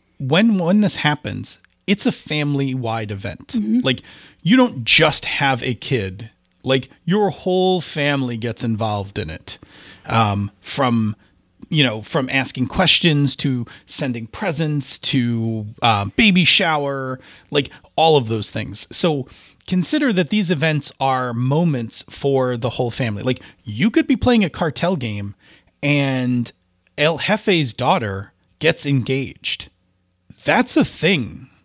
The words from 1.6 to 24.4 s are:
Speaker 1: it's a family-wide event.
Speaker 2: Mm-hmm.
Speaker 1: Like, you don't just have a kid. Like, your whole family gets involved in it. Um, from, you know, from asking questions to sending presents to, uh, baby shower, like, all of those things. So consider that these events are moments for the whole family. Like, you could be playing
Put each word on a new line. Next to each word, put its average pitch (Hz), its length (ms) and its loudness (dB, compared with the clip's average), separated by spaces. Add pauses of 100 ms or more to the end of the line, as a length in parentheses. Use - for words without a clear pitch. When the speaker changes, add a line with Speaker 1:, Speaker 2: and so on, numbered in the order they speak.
Speaker 1:
it's 202 180 0
a 240 80 2
family-wide 131 960 -2
event. 98 380 -10
Speaker 2:
Mm-hmm. 220 320 0
Speaker 1:
Like, 180 220 0 (400)
you 190 140 4
don't 247 280 2
just 147 400 4
have 135 380 0
a 127 120 -2
kid. 104 560 -4 (320)
Like, 131 280 0 (140)
your 196 260 2
whole 185 500 0
family 143 560 -2
gets 113 280 -6
involved 104 540 -2
in 85 120 -6
it. - 280 -14 (460)
Um, 104 460 0 (100)
from, 117 560 0 (540)
you 147 140 2
know, 110 180 -2
from 131 260 -2
asking 127 380 -2
questions 147 680 2
to 127 280 -2 (220)
sending 120 400 -4
presents 151 720 -2
to, 113 680 0 (140)
uh, 104 260 2 (100)
baby 185 280 4
shower, 139 760 0 (300)
like, 143 200 0 (260)
all 160 200 6
of 123 120 2
those 110 220 -2
things. 107 400 -8
So 147 380 -2 (400)
consider 247 460 0
that 180 160 0
these 208 200 0
events 151 480 0
are 127 360 0
moments 131 760 0
for 131 460 0
the 117 140 -4
whole 120 200 -2
family. 110 320 -4
Like, 127 180 -2 (240)
you 117 260 0
could 320 180 2
be 269 80 2
playing 240 260 2